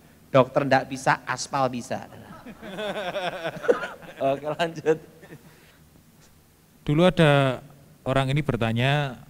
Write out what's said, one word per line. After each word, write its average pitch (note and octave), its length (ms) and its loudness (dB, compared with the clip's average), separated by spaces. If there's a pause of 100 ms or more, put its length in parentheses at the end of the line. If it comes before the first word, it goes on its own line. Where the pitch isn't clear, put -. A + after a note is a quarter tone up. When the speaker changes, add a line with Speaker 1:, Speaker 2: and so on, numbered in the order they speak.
(300)
Speaker 1:
Dokter C3 320 4
enggak C3 240 2
bisa, C#3+ 380 -2
aspal C3 480 -2
bisa. A2 340 -8 (1120)
<laughs> E3+ 1080 -4
Oke, C#3 180 -2
lanjut. D#3 520 0 (1900)
Speaker 2:
Dulu D3+ 240 2
ada C#3+ 560 4 (400)
orang C3 260 0
ini D3 140 0
bertanya, B2 760 0 (120)